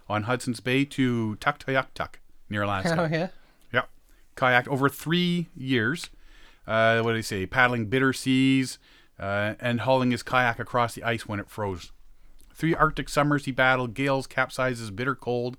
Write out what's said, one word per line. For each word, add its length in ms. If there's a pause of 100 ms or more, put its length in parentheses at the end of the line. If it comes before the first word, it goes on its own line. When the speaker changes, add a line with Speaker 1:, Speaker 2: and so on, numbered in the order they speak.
Speaker 1:
on 140
Hudson's 360
Bay 260
to 540
Tuktoyaktuk, 760 (340)
near 140
Alaska. 320
Speaker 2:
<laughs> 40
Oh, 120
yeah? 160 (460)
Speaker 1:
Yep. 160 (460)
Kayaked 320
over 220
three 680
years. 540 (580)
Uh, 340
what 100
did 60
he 60
say? 220
Paddling 420
bitter 260
seas, 640 (420)
uh, 400
and 220
hauling 300
his 120
kayak 360
across 360
the 80
ice 240
when 120
it 100
froze. 420 (640)
Three 220
Arctic 340
summers 360
he 60
battled 420
gales, 340
capsizes, 680
bitter 200
cold, 440